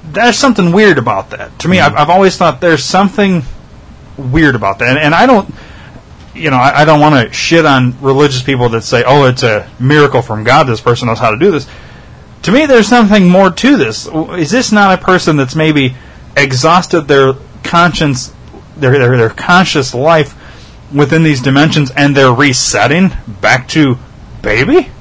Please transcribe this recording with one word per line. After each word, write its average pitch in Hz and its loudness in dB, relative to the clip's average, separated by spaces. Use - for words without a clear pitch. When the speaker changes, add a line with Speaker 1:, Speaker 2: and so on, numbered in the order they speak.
Speaker 1:
There's 233 -2
something 208 0
weird 196 4
about 107 -4
that. - -16
To - -6
me, 185 0
Speaker 2:
Mm-hmm. 147 0
Speaker 1:
I've, 147 0
I've 151 -2
always 185 2
thought 156 -2
there's 165 0
something 196 -2
weird 139 0
about 98 -4
that. 120 -2
And, 135 0
and 151 0
I 202 4
don't, 240 0
you 156 -6
know, 131 0
I, 135 0
I 143 4
don't 156 4
wanna 143 2
shit 165 0
on 127 0
religious 135 0
people 123 -2
that 113 -4
say, 120 -2
"Oh, 139 4
it's 127 0
a 107 -2
miracle 139 2
from 107 -8
God 135 2
this 110 -4
person 120 -2
knows 110 -4
how 117 0
to 107 -4
do 190 2
this." 143 -4
To 170 -2
me, 294 2
there's 240 2
something 214 4
more 185 4
to 262 0
this. 113 -4
W-, 160 -8
is 147 -4
this 247 -2
not 202 2
a - -12
person 175 0
that's 131 -4
maybe 147 0
exhausted 156 0
their 135 2
conscience, 160 -2
their, 135 0
their, 131 2
their 113 2
conscious 165 -2
life 151 0
within 147 0
these 147 0
dimensions, 139 0
and 143 0
they're 135 4
resetting 135 0
back 127 -2
to 135 0
baby? 147 0